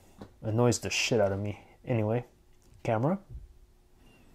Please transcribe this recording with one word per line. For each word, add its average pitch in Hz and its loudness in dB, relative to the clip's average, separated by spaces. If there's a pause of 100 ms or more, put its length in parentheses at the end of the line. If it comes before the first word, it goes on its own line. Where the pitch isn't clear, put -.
(420)
Annoys 113 2
the 95 -6
shit - 0
out 98 4
of 98 -2
me. 104 -6 (260)
Anyway, 113 0 (580)
camera. 123 0 (1160)